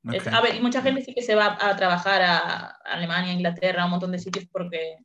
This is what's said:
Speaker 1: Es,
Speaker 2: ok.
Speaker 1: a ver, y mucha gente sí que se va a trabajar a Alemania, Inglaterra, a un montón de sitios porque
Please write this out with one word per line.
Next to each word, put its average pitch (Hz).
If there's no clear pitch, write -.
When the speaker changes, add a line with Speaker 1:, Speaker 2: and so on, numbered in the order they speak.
Speaker 1:
Es, -
Speaker 2:
ok. -
Speaker 1:
a 233
ver, 233
y 226
mucha 247
gente 269
sí -
que 240
se 220
va 208
a 202
trabajar 190
a 170
Alemania, 175
Inglaterra, 175
a -
un 180
montón 180
de 180
sitios 190
porque 165